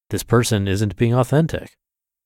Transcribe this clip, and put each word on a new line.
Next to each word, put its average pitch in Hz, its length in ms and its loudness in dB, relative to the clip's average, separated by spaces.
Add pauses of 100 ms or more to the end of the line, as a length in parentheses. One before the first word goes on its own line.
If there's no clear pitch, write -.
(100)
"This 101 120 -4
person 113 460 0
isn't 101 260 -2
being 117 200 0
authentic." 131 640 0 (500)